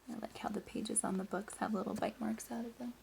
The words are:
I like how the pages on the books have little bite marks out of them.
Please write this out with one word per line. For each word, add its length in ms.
I 100
like 180
how 100
the 120
pages 440
on 140
the 60
books 340
have 160
little 200
bite 260
marks 300
out 140
of 140
them. 140